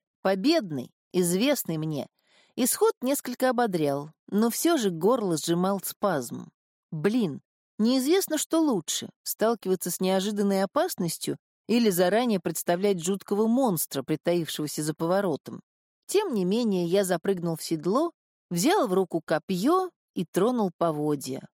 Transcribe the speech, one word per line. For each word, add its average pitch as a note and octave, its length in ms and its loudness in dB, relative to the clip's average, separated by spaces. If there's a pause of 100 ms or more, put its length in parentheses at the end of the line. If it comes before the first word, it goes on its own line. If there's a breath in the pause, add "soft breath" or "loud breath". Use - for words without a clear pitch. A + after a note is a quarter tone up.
(260)
Победный, G3 640 0 (240)
известный F#3 640 0
мне. D#3 300 -4 (480 soft breath)
Исход G4+ 460 2
несколько B3+ 500 -2
ободрял, D#3 580 0 (180)
но A3 220 2
все E4 260 0
же G#3+ 140 2
горло F3+ 480 0
сжимал F3+ 440 0
спазм. C3 680 -4 (400)
Блин, E3+ 520 -2 (360)
неизвестно, C4+ 600 0
что - 200 0
лучше — C4 500 -2 (120)
сталкиваться F#3 720 -2
с - 80 -8
неожиданной G3 640 0
опасностью F#3+ 720 -4 (300)
или A3+ 240 4
заранее F#3+ 480 2
представлять F3+ 640 0
жуткого G3+ 420 0
монстра, A3 560 0
притаившегося D#3 800 -4
за D3+ 140 -4
поворотом. E3+ 680 -2 (460)
Тем F#4+ 260 0
не G3 100 0
менее, G3 420 0
я F#3+ 180 2
запрыгнул F3 520 -2
в - 60 -10
седло, F#3+ 500 -2 (380)
взял C4 380 2
в F3+ 60 0
руку F3+ 300 0
копье A#3+ 680 0 (240)
и F3+ 100 -2
тронул G#3 500 0
поводья. D3 800 -2